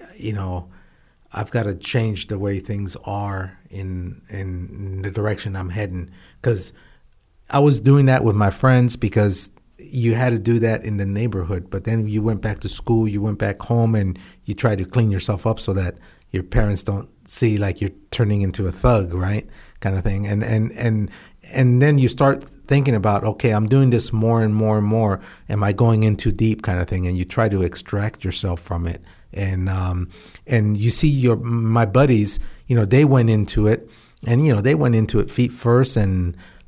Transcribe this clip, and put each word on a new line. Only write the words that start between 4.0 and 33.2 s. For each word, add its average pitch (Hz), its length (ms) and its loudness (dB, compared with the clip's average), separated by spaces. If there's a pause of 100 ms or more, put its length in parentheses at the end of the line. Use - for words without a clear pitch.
in 95 760 -10
the 98 80 -6
direction 104 440 -4
I'm 92 140 -6
heading." 90 400 -6 (320)
'Cause 110 320 -2 (800)
I 139 80 2
was 143 200 4
doing 135 280 6
that 131 160 4
with 110 120 2
my 104 140 2
friends 123 460 2
because 101 560 0 (260)
you 117 380 -2
had 127 160 0
to 117 80 0
do 117 180 2
that 110 260 0
in 107 140 -4
the 101 80 -2
neighborhood. 98 640 -4
But 98 140 -8
then 110 240 -2
you 107 160 -2
went 107 180 -2
back 104 200 -6
to 107 60 -10
school, 113 400 0
you 101 140 -2
went 104 160 -4
back 101 240 -4
home, 117 320 0
and 95 240 -2 (280)
you 104 100 -8
tried 107 240 0
to 92 60 -4
clean 113 260 0
yourself 98 340 -4
up 113 140 -2
so - 140 -4
that – 92 260 -4 (320)
your 92 120 -4
parents 101 400 0
don't 98 240 -6 (180)
see, 110 320 0
like, 98 220 -2
you're 98 120 -4 (200)
turning 104 300 0
into 95 260 -2
a 90 40 -2
thug, 104 420 2
right? 92 340 -2 (320)
Kind 98 160 -2
of 90 80 -2
thing. 101 240 0
And, 104 160 -2
and, 113 300 0
and, 110 360 -2 (440)
and 127 280 4
then 147 180 6
you 127 100 4
start 139 340 2
thinking 135 520 0
about, 101 280 0
"Okay, 107 280 0
I'm 107 160 2
doing 131 240 4
this 113 200 0
more 113 320 2
and 107 100 2
more 107 240 2
and 104 80 2
more. 107 360 0 (260)
Am 104 160 -2
I 101 80 2
going 110 320 4
in 107 140 2
too 101 160 0
deep?" 110 300 0
kind 90 180 -2
of 87 80 -2
thing. 92 180 -2
And 90 100 -2
you 90 60 -2
try 113 240 0
to 98 140 0
extract 101 640 -4
yourself 90 340 -4
from 85 280 -6
it. 85 140 -8 (300)
And, 95 380 -4
um, 92 400 -4 (360)
and 107 300 0
you 107 140 0
see 120 180 0
your, 127 300 2
my 117 480 0
buddies, 110 540 2 (260)
you 123 100 0
know, 113 80 4
they 127 220 4
went 131 240 4